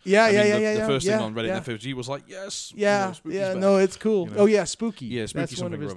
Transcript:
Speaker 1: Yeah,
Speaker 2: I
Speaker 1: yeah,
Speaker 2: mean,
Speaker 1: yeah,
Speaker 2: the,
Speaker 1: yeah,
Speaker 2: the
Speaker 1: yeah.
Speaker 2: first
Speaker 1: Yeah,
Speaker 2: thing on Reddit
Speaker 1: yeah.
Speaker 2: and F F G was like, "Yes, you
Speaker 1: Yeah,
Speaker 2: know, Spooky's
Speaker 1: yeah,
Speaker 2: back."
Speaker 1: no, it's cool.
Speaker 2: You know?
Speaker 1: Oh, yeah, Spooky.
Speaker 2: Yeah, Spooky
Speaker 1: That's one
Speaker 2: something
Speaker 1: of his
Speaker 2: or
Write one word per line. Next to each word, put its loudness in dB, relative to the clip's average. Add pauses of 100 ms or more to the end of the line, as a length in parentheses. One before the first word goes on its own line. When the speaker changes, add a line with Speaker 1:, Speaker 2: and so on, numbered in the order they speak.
Speaker 1:
Yeah, 4
Speaker 2:
I 4
Speaker 1:
yeah, 4
Speaker 2:
mean, 4
Speaker 1:
yeah, 4
Speaker 2:
the, 0
Speaker 1:
yeah, 0
Speaker 2:
the -2
Speaker 1:
yeah. -2
Speaker 2:
first 0
Speaker 1:
Yeah, 2
Speaker 2:
thing -2
on -8
Reddit -2
Speaker 1:
yeah. -2
Speaker 2:
and -6
F -10
F -6
G -8
was -8
like, -10
"Yes, -12
you -4
Speaker 1:
Yeah, 2
Speaker 2:
know, -6
Spooky's -8
Speaker 1:
yeah, -2
Speaker 2:
back." -4
Speaker 1:
no, 6
it's 2
cool. 0
Speaker 2:
You -12
know? 2
Speaker 1:
Oh, 10
yeah, 4
Spooky. -8
Speaker 2:
Yeah, -4
Spooky -6
Speaker 1:
That's -4
one -10
Speaker 2:
something -6
Speaker 1:
of -10
his -6
Speaker 2:
or -12